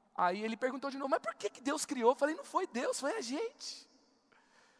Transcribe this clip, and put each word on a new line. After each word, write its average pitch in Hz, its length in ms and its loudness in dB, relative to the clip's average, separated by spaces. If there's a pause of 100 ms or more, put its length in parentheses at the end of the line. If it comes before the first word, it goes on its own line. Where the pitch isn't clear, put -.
(140)
Aí 185 300 2
ele 220 120 0
perguntou 262 360 -2
de 269 80 -8
novo: 277 100 -4
"Mas 466 120 4
por - 120 -6
que - 160 -4
que - 100 -10
Deus 277 280 0
criou?" 247 240 4
Eu - 40 4
falei: 294 200 2
"Não - 100 -14
foi 339 220 0
Deus, 269 320 -2
foi 311 180 -2
a 427 40 -4
gente." 311 680 -8 (920)